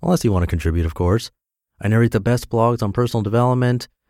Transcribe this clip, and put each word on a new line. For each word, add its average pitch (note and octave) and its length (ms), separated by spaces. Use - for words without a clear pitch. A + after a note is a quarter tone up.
unless F3 220
you A2+ 80
want F2+ 120
to E2+ 40
contribute, E2 380
of D#2+ 80
course. - 380
I G#2 80
narrate A2+ 240
the G#2+ 80
best A#2+ 280
blogs A#2 320
on G2+ 120
personal A#2 300
development, B2 680